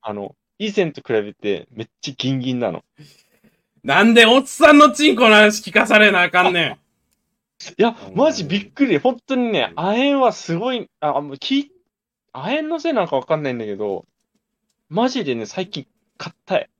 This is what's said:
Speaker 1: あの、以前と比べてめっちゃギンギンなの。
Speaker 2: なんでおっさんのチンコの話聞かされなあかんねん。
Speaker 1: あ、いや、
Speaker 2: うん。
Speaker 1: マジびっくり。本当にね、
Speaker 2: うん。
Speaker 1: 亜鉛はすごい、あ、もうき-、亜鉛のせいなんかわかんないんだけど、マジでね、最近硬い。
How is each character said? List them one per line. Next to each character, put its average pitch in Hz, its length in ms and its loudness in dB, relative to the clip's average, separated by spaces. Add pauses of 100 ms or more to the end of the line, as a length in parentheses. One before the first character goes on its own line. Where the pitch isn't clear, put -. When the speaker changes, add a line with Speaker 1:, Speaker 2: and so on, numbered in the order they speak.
Speaker 1:
あ 110 120 -12
の、 101 220 -12 (240)
以 208 160 -6
前 175 180 -2
と - 100 -16
比 - 100 -6 (100)
べ 104 120 -10
て 98 360 -6
め 113 140 -12
っ - 40 -18 (120)
ち 143 120 -10
ゃ - 40 -14
ギ 131 160 -4
ン 131 80 -4
ギ 127 120 -6
ン 123 80 -4
な 104 120 -4
の。 - 120 -12 (1000)
Speaker 2:
な 151 200 2
ん 226 100 6
で 233 120 8
お 247 140 4
っ 269 60 -8
さ - 260 4
ん 294 60 8
の 294 140 8
チ 294 200 2
ン 233 40 0
コ 233 120 4
の 214 80 6
話 214 260 4
聞 170 100 -16
か 220 140 2
さ 220 120 4
れ 208 120 6
な 185 120 0
あ 180 80 -2
か 180 200 2
ん - 20 -2
ね 170 140 -2
ん。 127 60 -6
Speaker 1:
あ、 - 60 -16 (1000)
い 190 60 2
や、 226 140 0 (120)
Speaker 2:
う - 40 -20
ん。 - 40 -6
Speaker 1:
マ 285 160 2
ジ 180 120 -8
び 165 200 -4
っ - 80 -20
く 277 140 0
り。 175 120 2
本 247 260 -2
当 269 120 -4
に 240 140 -2
ね、 143 260 -2
Speaker 2:
う 147 40 -8
ん。 - 0 -
Speaker 1:
亜 165 120 -4
鉛 269 220 0
は 254 180 2
す - 240 -6
ご 240 160 -4
い、 240 160 -8 (120)
あ、 143 200 -2
も 143 140 -14
う 143 40 -18
き-、 285 340 -4 (600)
亜 127 80 -14 (160)
鉛 311 80 -4
の 311 160 -6
せ 330 100 -6
い - 20 -4
な 214 120 -2
ん 165 40 -10
か 139 80 -4
わ 131 80 -4
か 160 120 -2
ん 156 60 -6
な 139 80 -4
い 123 40 -6
ん 120 40 -8
だ 113 60 -8
け 104 120 -8
ど、 101 300 -6 (800)
マ 220 200 -2
ジ 247 160 -6
で 135 100 -4
ね、 113 120 -8
最 185 220 -10
近 - 180 -14 (300)
硬 - 420 -8
い。 - 220 -8